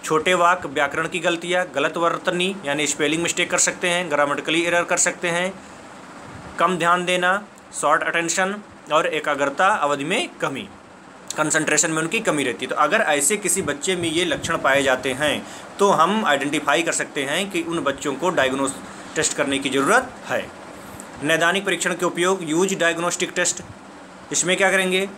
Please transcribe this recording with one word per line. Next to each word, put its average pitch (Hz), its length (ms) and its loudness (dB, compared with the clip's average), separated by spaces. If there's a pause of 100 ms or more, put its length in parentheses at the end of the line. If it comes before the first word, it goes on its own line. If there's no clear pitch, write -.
छोटे 160 300 2
वाक्य, 175 340 4
व्याकरण 147 400 0
की 180 100 -6
गलतियाँ, 175 560 0
गलत 160 220 0
वर्तनी 175 680 0
यानी 143 220 0
spelling 151 360 0
mistake 170 280 -2
कर 180 80 0
सकते 180 300 0
हैं, 175 220 0
grammatically 147 520 2
error 170 200 2
कर 170 140 0
सकते 175 320 -2
हैं, 180 260 -2 (1040)
कम 175 180 2
ध्यान 175 280 2
देना, 180 400 2 (360)
short 156 220 4
attention 170 540 0 (360)
और 165 140 4
एकाग्रता 147 640 2
अवधि 147 360 2
में 226 240 -2 (120)
कमी, 135 280 -4 (680)
concentration 156 540 2
में 160 120 0
उनकी 170 180 -2
कमी 156 240 0
रहती 123 200 -2
है। 123 60 -8
तो - 60 -2
अगर 151 200 4
ऐसे 180 400 2
किसी 190 260 -2
बच्चे 185 340 -2
में 170 140 -2
ये 170 140 0
लक्षण 160 340 -2
पाए 139 240 4
जाते 131 300 2
हैं 147 340 -2 (320)
तो 202 120 6
हम 180 360 4
identify 147 560 2
कर 165 100 0
सकते 147 300 -4
हैं 175 280 -2
कि 170 120 -2
उन 165 160 -4
बच्चों 139 360 -2
को 175 160 0
डायग्नोस 135 460 2 (400)
test 156 180 0
करने 139 240 0
की 139 120 -2
ज़रूरत 165 400 2 (160)
है। 110 240 -4 (720)
नैदानिक 170 440 2
परीक्षण 180 280 0
के 175 120 -2
उपयोग, 175 360 2
use 175 320 0
diagnostic 170 600 0
test, - 260 -2 (680)
इसमें 170 240 2
क्या 190 140 4
करेंगे? 190 480 2